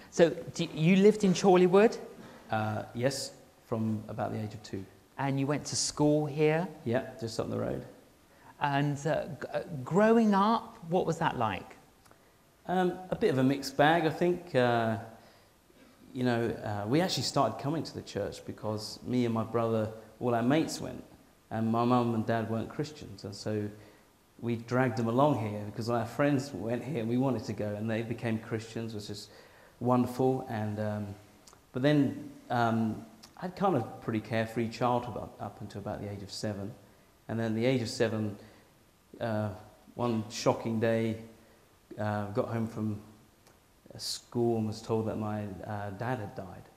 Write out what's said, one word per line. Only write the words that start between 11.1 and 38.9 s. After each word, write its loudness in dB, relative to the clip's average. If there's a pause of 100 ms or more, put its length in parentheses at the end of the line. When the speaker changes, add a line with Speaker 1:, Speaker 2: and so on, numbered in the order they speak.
Speaker 1:
that 0
like? -2 (920)
Speaker 2:
Um, 2 (180)
a -2
bit 2
of 2
a 4
mixed 0
bag, 6
I 4
think. 0
Uh, 4 (1160)
you 0
know, 2
uh, -4
we 4
actually 0
started 2
coming -2
to -10
the -8
church -6
because -8
me 2
and 2
my 0
brother, 0 (280)
all 0
our 0
mates 2
went, -10 (480)
and 0
my 4
mum 4
and 0
dad 0
weren't -4
Christians, -8
and -10
so -4 (720)
we -2
dragged 0
them 0
along 4
here -4
because -6
our 0
friends 0
went -4
here -4
and -2
we 0
wanted 0
to -6
go, -4
and -4
they 0
became -4
Christians, -8
which -10
is -12 (500)
wonderful. 2
And, -4
um, -4 (560)
but -4
then, 2 (180)
um, 0 (320)
I -12
had -8
kind 2
of -2
pretty -2
carefree -2
childhood 0
up, -10
up -10
until -10
about -8
the -6
age -10
of -14
seven. -6 (560)
And -2
then 0
the 0
age 4
of -2
seven, 0 (840)